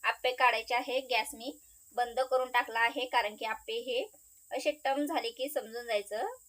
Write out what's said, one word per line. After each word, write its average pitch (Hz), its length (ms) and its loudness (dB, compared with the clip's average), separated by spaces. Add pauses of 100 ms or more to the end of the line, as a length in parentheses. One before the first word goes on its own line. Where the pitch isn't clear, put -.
आप्पे 254 280 2
काढायचे 240 420 4
आहे. 262 260 0 (100)
गॅस 226 240 0
मी 240 180 -8 (440)
बंद 240 240 0
करून 254 300 2
टाकला 226 300 2
आहे, 233 260 2
कारण 220 300 0
की 226 80 -8
आप्पे 220 360 -6
हे 254 240 -2 (460)
असे 285 200 0 (140)
टम 277 200 2
झाले 254 260 -2
की 254 180 -6
समजून 233 380 -6
जायचं 214 400 -2 (220)